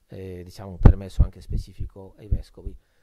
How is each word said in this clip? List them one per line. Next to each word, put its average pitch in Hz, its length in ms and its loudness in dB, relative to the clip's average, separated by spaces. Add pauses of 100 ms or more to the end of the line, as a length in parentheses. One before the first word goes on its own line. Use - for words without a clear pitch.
eh, 92 380 -12
diciamo, 98 240 -16
un 87 100 -12
permesso 98 440 6
anche 95 180 -4
specifico - 760 -8
ai 107 120 -14
vescovi, 90 440 -6 (300)